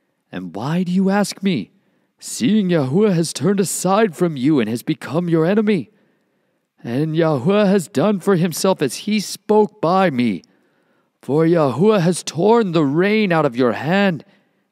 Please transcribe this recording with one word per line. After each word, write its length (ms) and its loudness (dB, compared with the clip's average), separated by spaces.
"And 240 -12
why 280 -4
do 100 -4
you 180 2
ask 320 -2
me, 280 -2
seeing 500 -2
Yahuwah 460 2
has 180 -2
turned 280 -2
aside 560 0
from 200 -2
you 240 2
and 80 0
has 140 -4
become 460 -4
your 180 2
enemy? 440 0
And 320 -4
Yahuwah 500 2
has 220 0
done 320 0
for 160 2
himself 460 0
as 240 -4
he 120 0
spoke 640 0
by 300 2
me. 320 -2
For 240 0
Yahuwah 540 2
has 220 0
torn 500 0
the 120 2
rein 480 0
out 140 2
of 100 -4
your 160 2
hand 520 -2